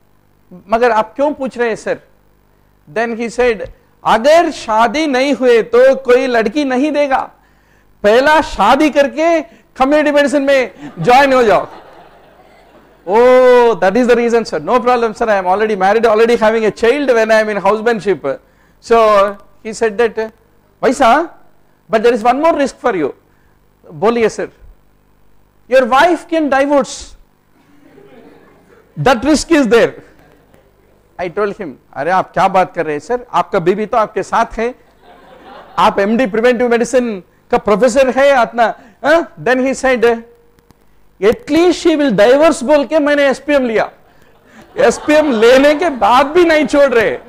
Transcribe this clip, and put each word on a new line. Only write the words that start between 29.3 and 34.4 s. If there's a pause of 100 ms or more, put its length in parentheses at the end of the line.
is
there." (1300)
I
told
him, (180)
"अरे
आप
क्या
बात
कर
रहे
हैं
सर,
आपका
बीबी
तो
आपके
साथ